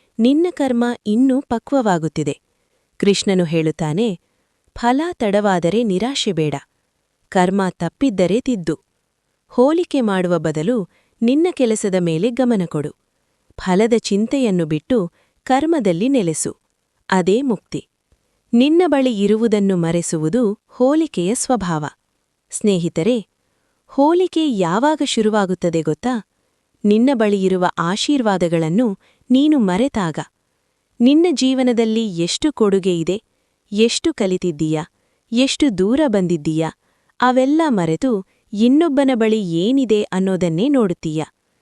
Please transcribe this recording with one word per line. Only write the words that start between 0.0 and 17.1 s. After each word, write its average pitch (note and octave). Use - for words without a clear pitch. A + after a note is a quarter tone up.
ನಿನ್ನ D4
ಕರ್ಮ B3+
ಇನ್ನೂ B3+
ಪಕ್ವವಾಗುತ್ತಿದೆ. F3
ಕೃಷ್ಣನು F#3+
ಹೇಳುತ್ತಾನೆ, E3
"ಫಲ B3+
ತಡವಾದರೆ G3+
ನಿರಾಶೆ A3
ಬೇಡ. D#3
ಕರ್ಮ F#3+
ತಪ್ಪಿದ್ದರೆ F#3
ತಿದ್ದು." F3
ಹೋಲಿಕೆ D4
ಮಾಡುವ F#3
ಬದಲು D#3+
ನಿನ್ನ C#4+
ಕೆಲಸದ G#3+
ಮೇಲೆ E3+
ಗಮನ A#3+
ಕೊಡು. D3
ಫಲದ G#3
ಚಿಂತೆಯನ್ನು G#3
ಬಿಟ್ಟು E3+
ಕರ್ಮದಲ್ಲಿ C4
ನೆಲೆಸು. F#3
ಅದೇ F#3